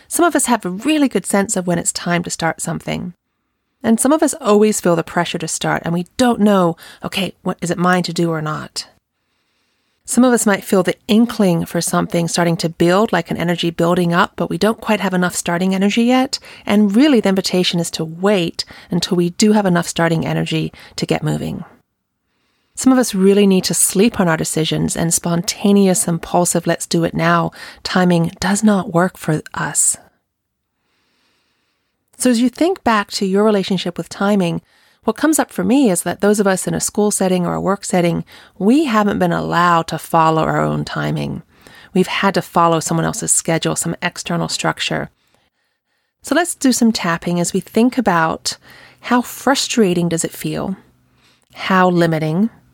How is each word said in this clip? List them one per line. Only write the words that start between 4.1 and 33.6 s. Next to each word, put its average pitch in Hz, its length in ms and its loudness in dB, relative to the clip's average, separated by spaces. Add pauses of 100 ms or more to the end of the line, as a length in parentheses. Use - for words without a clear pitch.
of 320 80 0
us 320 140 0
always 214 440 2
feel 175 160 2
the 165 80 -2
pressure 170 360 -4
to 160 80 -8
start, - 360 -4
and 165 120 -2
we 175 100 -4 (120)
don't 240 240 2
know, 185 360 2 (260)
okay, - 380 -6
what, 185 180 -6
is 175 120 -6
it 175 80 -4
mine 180 240 2
to 170 100 -6
do 170 160 0
or 156 140 -6
not? - 440 -10 (1160)
Some 247 220 2
of 247 80 4
us 226 140 0
might 196 160 0
feel 185 200 2
the - 140 -2 (100)
inkling 202 580 2
for - 140 -6
something 170 480 -2
starting 170 300 0
to 165 100 -4
build, 180 460 2
like 175 180 -4
an - 60 -4
energy 170 320 -2
building 170 420 0
up, 180 240 0
but - 140 -4
we 170 80 -4
don't 220 240 0
quite 208 180 -2
have 185 140 -2
enough 180 220 0
starting 180 380 -2
energy 202 300 2
yet. 254 340 2 (280)
And 208 280 2
really, 262 280 6
the 196 80 0
invitation 180 500 0
is 170 120 -4
to - 120 -8
wait 175 600 -2 (240)
until 180 260 -2
we 175 140 2
do 214 240 4
have 208 120 2
enough 170 220 2
starting 165 380 0
energy 160 480 -4 (240)
to - 80 -4
get - 180 -2
moving. - 400 -6 (1120)
Some - 160 2
of 262 80 4
us 220 160 -2
really 196 320 4
need 185 180 4
to 165 100 -2
sleep - 440 2
on 180 80 2
our 160 100 2
decisions, 156 600 -2
and 165 160 0
spontaneous, 185 960 2
impulsive, 175 580 0
"let's - 200 -2
do 165 180 0
it - 80 -4
now" 165 380 0 (320)
timing 175 480 2 (100)
does 202 240 0
not 202 260 2
work 175 260 0
for 156 240 -2 (120)
us. - 420 -2 (2250)
So 254 120 0
as 233 120 2
you 254 80 2
think 349 340 -2
back 214 280 0
to - 140 -4
your 196 200 2
relationship 196 520 -2